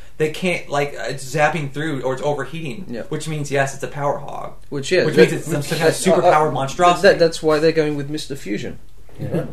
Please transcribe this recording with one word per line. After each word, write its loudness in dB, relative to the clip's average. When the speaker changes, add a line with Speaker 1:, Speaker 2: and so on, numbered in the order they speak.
Speaker 1:
they 0
can't, -2
like, -2
uh, -8
it's -8
zapping 0
through -4
or 0
it's -8
overheating, -4
Speaker 2:
Yeah. -8
Speaker 1:
which -6
means, -6
yes, 0
it's -8
a -6
power -2
hog. -10
Speaker 2:
Which, -6
yeah, 4
Speaker 1:
Which 0
Speaker 2:
that, 8
Speaker 1:
means -2
it's -4
some -2
Speaker 2:
which, -6
Speaker 1:
kind 0
of 6
Speaker 2:
uh, 4
Speaker 1:
super 4
Speaker 2:
uh, 8
Speaker 1:
powered 4
monstrosity. 4
Speaker 2:
that, 6
that's 2
why 4
they're 4
going 0
with -6
Mister -6
Fusion. -6
Speaker 3:
Yeah. -2